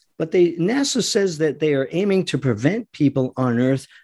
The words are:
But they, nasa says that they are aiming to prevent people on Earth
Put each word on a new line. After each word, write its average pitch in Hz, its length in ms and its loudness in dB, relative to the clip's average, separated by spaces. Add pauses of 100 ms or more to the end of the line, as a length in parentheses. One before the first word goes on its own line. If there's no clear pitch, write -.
(180)
But 160 140 -6
they, 175 220 4
nasa 240 500 0
says 190 360 -2
that 151 200 -2
they 156 140 2
are 135 180 -2
aiming 190 340 0
to - 120 -4
prevent 135 560 0
people 135 420 0
on 123 240 0
Earth 131 280 0 (160)